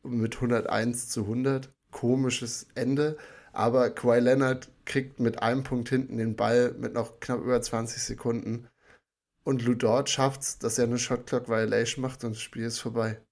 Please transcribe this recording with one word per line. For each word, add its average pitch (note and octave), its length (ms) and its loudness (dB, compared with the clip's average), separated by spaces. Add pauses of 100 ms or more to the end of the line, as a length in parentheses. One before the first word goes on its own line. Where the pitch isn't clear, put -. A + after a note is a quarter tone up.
mit A#2 400 -2
hunderteins A#2 680 0
zu G#2 180 -2
hundert. C3 440 -2 (200)
Komisches B2+ 840 0
Ende. C#3 440 0 (340)
Aber A#2+ 400 4
Kawhi A#2+ 280 4
Leonard C3 520 2 (140)
kriegt C3+ 340 -4
mit A#2 240 0
einem B2+ 200 2
Punkt B2 260 -4
hinten B2+ 280 0
den A2+ 180 -2
Ball A#2+ 380 4
mit B2 200 -8
noch A#2 260 -4
knapp B2 220 -4
über A#2+ 200 2
zwanzig A2+ 400 -4
Sekunden. A#2 680 -4 (760)
Und C3+ 180 0
Lou A#2+ 140 2
Dort A#2+ 340 2
schafft's, - 480 0
dass A#2 220 -2
er B2 60 4
eine A#2 120 0
Shot A#2+ 300 -4
Clock B2 220 -2
Violation A2 520 0
macht B2+ 220 -6
und A#2 80 -4
das A2 100 -8
Spiel - 220 -8
ist A#2 160 -4
vorbei. A2 420 -4 (100)